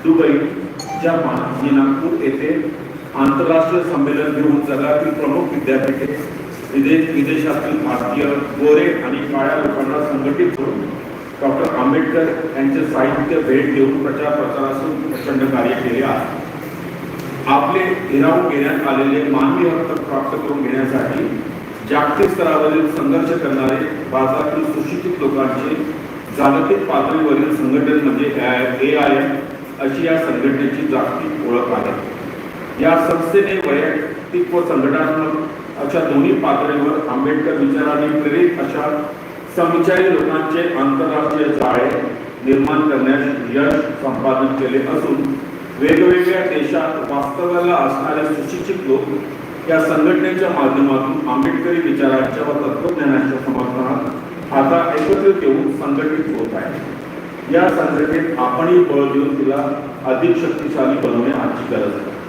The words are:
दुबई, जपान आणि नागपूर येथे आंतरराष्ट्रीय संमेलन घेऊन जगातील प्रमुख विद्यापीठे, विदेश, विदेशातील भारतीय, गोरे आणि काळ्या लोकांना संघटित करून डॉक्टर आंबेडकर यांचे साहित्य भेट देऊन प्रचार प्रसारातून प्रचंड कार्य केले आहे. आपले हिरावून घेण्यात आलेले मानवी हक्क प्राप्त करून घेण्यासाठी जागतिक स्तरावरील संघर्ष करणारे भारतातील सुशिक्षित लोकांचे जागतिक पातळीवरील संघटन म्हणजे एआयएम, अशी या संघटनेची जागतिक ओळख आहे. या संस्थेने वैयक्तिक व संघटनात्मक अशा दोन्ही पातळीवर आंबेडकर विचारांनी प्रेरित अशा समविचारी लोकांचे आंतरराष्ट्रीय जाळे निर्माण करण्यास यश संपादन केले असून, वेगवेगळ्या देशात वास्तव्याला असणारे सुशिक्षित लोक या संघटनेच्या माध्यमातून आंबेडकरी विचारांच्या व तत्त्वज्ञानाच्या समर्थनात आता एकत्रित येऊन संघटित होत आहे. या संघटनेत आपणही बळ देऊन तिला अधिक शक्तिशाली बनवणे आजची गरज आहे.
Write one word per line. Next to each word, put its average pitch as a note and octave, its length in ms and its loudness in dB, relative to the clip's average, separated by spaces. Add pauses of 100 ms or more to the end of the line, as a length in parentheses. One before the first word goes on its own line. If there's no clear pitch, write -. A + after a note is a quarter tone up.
दुबई, D#3+ 340 6 (640)
जपान E3 360 0
आणि B2+ 320 -2
नागपूर C#3 520 2
येथे C#3+ 300 0 (600)
आंतरराष्ट्रीय D#3+ 680 2
संमेलन D3 580 0
घेऊन C#3+ 240 4
जगातील D3 480 0
प्रमुख D3 400 0
विद्यापीठे, C3+ 540 0 (680)
विदेश, D#3 360 4
विदेशातील D3 760 0
भारतीय, - 400 -2 (340)
गोरे D3+ 280 6 (160)
आणि B2+ 140 -2 (160)
काळ्या C#3 240 0
लोकांना C#3 480 -2
संघटित C#3 460 0
करून C3+ 300 -2 (600)
डॉक्टर C3+ 340 0
आंबेडकर D#3 580 2 (240)
यांचे C#3 360 2
साहित्य C#3+ 480 0
भेट C3+ 340 2
देऊन C3+ 280 2
प्रचार D3 320 -2
प्रसारातून C#3 680 -2 (100)
प्रचंड C3+ 400 -2
कार्य B2 300 0
केले B2 240 0
आहे. - 420 -4 (1000)
आपले - 360 2 (260)
हिरावून D#3+ 400 4
घेण्यात C#3+ 380 0
आलेले C#3 420 2
मानवी C#3 400 2
हक्क - 320 -2
प्राप्त C3+ 360 -4
करून C#3 260 -4
घेण्यासाठी B2+ 640 -2 (640)
जागतिक D3 420 2
स्तरावरील D3+ 640 2
संघर्ष D#3+ 460 0
करणारे C3+ 680 -2
भारतातील D3+ 540 0
सुशिक्षित F3 540 -2
लोकांचे C3+ 560 0 (640)
जागतिक - 400 2
पातळीवरील - 800 0
संघटन C#3+ 520 2
म्हणजे C#3 180 2 (560)
एआयएम, C#3 540 2 (440)
अशी C#3 280 0
या D#3+ 120 2
संघटनेची C3+ 680 0
जागतिक A#2 600 -2
ओळख A#2+ 300 0
आहे. - 420 -6 (640)
या E3 260 4
संस्थेने E3 640 2
वैयक्तिक D#3 840 -2
व F3 60 4
संघटनात्मक D#3 720 0 (440)
अशा C#3+ 200 -2
दोन्ही C#3 340 4
पातळीवर D3 760 0
आंबेडकर C#3 440 0
विचारांनी D3 720 0
प्रेरित D3+ 280 4 (100)
अशा - 440 -2 (520)
समविचारी F3 580 4
लोकांचे D#3 480 0
आंतरराष्ट्रीय D3+ 920 0
जाळे - 460 0 (440)
निर्माण D3 360 4
करण्यास C3+ 400 2 (280)
यश C#3 240 2 (300)
संपादन C3+ 420 0
केले C3+ 320 0
असून, - 580 0 (440)
वेगवेगळ्या F3+ 600 4
देशात - 720 -2
वास्तव्याला F3 640 0
असणारे D3 600 0
सुशिक्षित - 400 -4 (120)
लोक - 140 2 (680)
या D#3+ 120 4
संघटनेच्या D#3 680 2
माध्यमातून C3+ 800 0
आंबेडकरी D#3+ 600 0
विचारांच्या C3 520 0
व D3 100 -2
तत्त्वज्ञानाच्या C3+ 920 0
समर्थनात B2+ 680 -2 (400)
आता E3 420 2
एकत्रित G3 460 4
येऊन - 360 2
संघटित D3 640 -2
होत - 140 -4
आहे. - 460 -6 (540)
या F3 160 6
संघटनेत D3+ 720 0
आपणही E3 440 4
बळ C#3 300 2
देऊन C#3 260 2
तिला C#3 420 0 (240)
अधिक E3 320 2
शक्तिशाली - 720 0
बनवणे A#2+ 240 2
आजची - 440 -4
गरज - 200 -2
आहे. - 340 -8